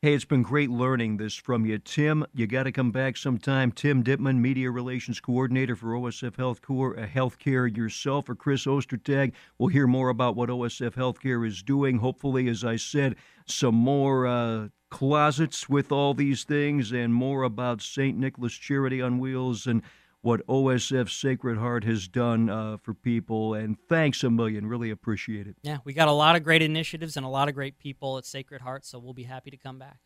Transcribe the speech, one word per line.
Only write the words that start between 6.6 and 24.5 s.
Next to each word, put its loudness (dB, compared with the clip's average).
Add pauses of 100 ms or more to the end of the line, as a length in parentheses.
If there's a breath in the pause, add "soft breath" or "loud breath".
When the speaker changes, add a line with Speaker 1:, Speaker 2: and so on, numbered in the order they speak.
Speaker 1:
Cor-, -2
uh, -6
Healthcare 0
yourself, -2
or -6
Chris 0
Ostertag. 0 (260 loud breath)
We'll 4
hear 4
more 4
about 0
what -2
O -2
S -6
F -4
Healthcare -2
is -6
doing. 2
Hopefully, 0
as -2
I 0
said, 0 (300 soft breath)
some 2
more, 4
uh, -2 (200)
closets 0
with 2
all 2
these 0
things 0
and 0
more 2
about -2
Saint -2
Nicholas -4
Charity -2
on 0
Wheels -4
and 2 (400 soft breath)
what 2
O 4
S 0
F 0
Sacred -2
Heart -2
has 0
done, 2
uh, -4
for -10
people. -2
And -4 (140)
thanks 2
a 2
million. 2